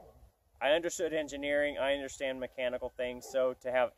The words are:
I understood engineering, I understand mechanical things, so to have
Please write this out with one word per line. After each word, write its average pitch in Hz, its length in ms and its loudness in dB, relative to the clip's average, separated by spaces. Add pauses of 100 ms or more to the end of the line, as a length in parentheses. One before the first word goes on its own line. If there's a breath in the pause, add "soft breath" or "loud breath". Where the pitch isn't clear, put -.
(600)
I 131 100 4
understood 170 420 2
engineering, 147 640 0
I 135 140 2
understand 135 480 -4
mechanical 123 560 -4
things, 123 340 -6
so 127 300 2
to 127 100 -4
have 123 280 4